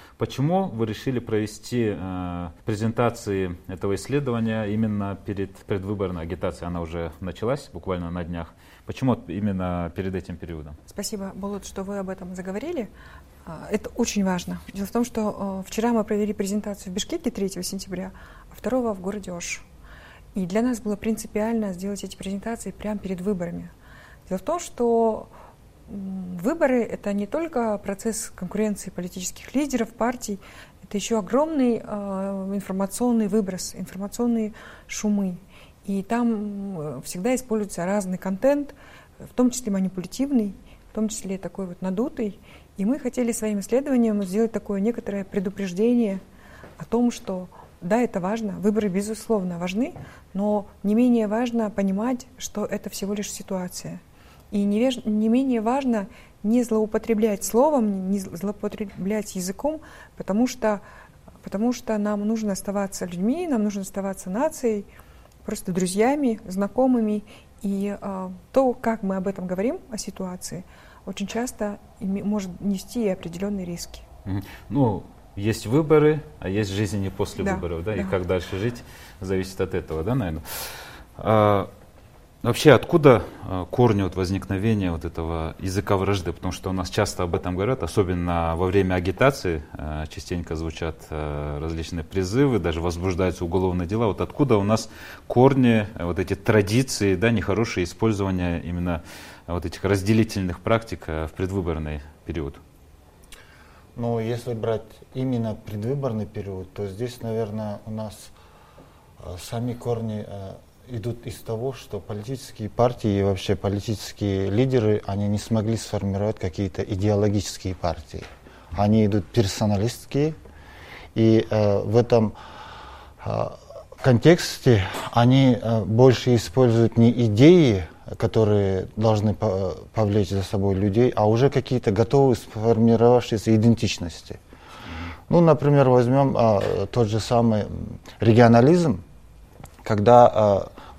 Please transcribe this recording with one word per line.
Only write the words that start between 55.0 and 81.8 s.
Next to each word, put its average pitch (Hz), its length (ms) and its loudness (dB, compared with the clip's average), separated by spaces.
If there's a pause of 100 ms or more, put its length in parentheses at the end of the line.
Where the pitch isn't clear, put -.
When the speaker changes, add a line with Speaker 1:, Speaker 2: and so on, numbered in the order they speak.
Speaker 2:
не 214 240 2
менее 247 320 2
важно 233 460 0 (340)
не 233 220 2
злоупотреблять 220 800 0
словом, 214 680 2
не 196 80 0
зл-, 190 180 -8
злоупотреблять 202 1000 -6
языком, 196 460 -4 (360)
потому 220 300 0
что, 214 340 -2 (600)
потому 226 300 -2
что 226 260 -4
нам 208 260 -2
нужно 220 280 -2
оставаться 196 520 -4
людьми, 214 420 -2
нам 240 160 0
нужно 208 180 -2
оставаться 190 500 -8
нацией, 226 540 -2 (600)
просто 208 260 -6
друзьями, 220 760 2
знакомыми. 214 760 0 (380)
И, 196 400 -2
а, 185 300 -8 (200)
то, 254 220 4
как 226 300 -4
мы 190 140 -2
об 190 100 -4
этом 190 180 -6
говорим, 202 340 -2 (120)
о 220 80 -10
ситуации, 185 680 -10 (400)
очень 196 220 -8
часто 220 500 -6 (220)
име-, 196 240 -4
может 190 380 -4
нести 202 440 -2
и 202 40 2
определённые 185 560 -6
риски. - 360 -10 (240)
Speaker 1:
Мгм. 98 180 -4 (260)
Ну, 107 340 2 (320)
есть 104 300 -2
выборы, 151 580 4 (160)
а - 80 -6
есть 98 240 0
жизнь 101 300 -2
не 95 80 -2
после 95 340 -4
Speaker 2:
Да, 95 120 0
Speaker 1:
выборов, 85 280 -6
да? 107 100 -4
И 98 100 -2
Speaker 2:
да. 95 60 -6
Speaker 1:
как 92 160 0
дальше 92 320 -2
жить, 120 240 -4 (380)
зависит 92 400 -4
от 92 140 -2
этого, 80 280 -4
да, 107 140 0
наверное? 85 280 -4 (760)
А, 104 520 4 (720)